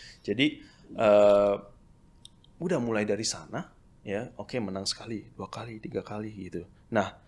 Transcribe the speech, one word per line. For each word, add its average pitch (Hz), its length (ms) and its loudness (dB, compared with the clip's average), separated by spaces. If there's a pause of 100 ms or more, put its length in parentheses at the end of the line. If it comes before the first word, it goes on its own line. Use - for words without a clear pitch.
(260)
Jadi, 135 320 0 (400)
uh, 104 640 6 (960)
udah 170 240 -2
mulai 110 240 0
dari 104 160 -2
sana 95 480 -6 (320)
ya, 107 240 -6 (160)
oke, 127 160 -6
menang 98 320 -6
sekali, - 480 -10
dua 95 80 -8
kali, 110 320 -12
tiga 98 240 -6
kali 107 320 -10 (160)
gitu. 87 160 -10 (240)
Nah, 101 240 0 (120)